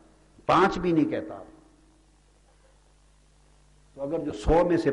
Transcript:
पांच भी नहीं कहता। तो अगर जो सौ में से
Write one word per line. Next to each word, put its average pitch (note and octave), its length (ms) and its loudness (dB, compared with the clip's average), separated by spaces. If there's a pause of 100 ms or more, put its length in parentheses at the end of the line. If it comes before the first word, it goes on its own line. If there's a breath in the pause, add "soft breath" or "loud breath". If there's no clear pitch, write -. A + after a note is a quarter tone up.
(480)
पांच E3+ 300 2
भी F3 160 -2
नहीं D3+ 120 2
कहता। G#2+ 300 -6 (2500)
तो C3+ 40 -12
अगर D3+ 200 -4
जो D3 100 -6
सौ E3 340 2
में E3+ 120 2
से - 160 2